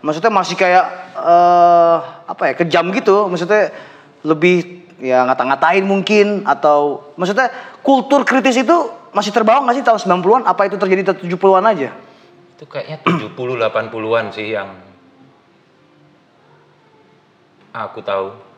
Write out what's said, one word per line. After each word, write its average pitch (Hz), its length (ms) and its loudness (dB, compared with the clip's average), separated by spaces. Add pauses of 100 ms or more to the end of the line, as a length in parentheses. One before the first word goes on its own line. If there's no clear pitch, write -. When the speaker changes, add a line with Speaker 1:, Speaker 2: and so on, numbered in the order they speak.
Speaker 1:
maksudnya 165 300 -2
masih 185 240 -2
kayak, 180 300 2 (300)
eh, 175 800 4 (280)
apa - 180 -8
ya, 139 120 0
kejam 170 360 0
gitu. 196 240 2 (120)
Maksudnya 180 420 -2 (540)
lebih, 160 340 2 (400)
ya, 127 260 0
ngata-ngatain 139 600 0
mungkin, 202 600 0
atau 147 680 0
maksudnya 202 400 -2 (260)
kultur 269 440 2
kritis 247 340 0
itu 262 160 2 (360)
masih 208 200 -4
terbawa 226 320 2
nggak 247 160 0
sih 269 80 -6
tahun 220 140 2
sembilan 180 220 0
puluhan? 226 220 2
Apa 196 220 0
itu 196 100 -4
terjadi 190 300 0
tahun 185 160 0
tujuh 175 160 -6
puluhan 190 260 4
aja? 165 300 -2 (580)
Speaker 2:
Itu - 140 -20
kayaknya 151 380 -12
tujuh 147 280 -2
puluh, 127 240 -8
delapan 110 320 -2
puluhan 110 420 -4
sih 107 200 -10
yang 98 240 -8 (3000)
aku 110 300 -12
tahu 98 320 -6 (240)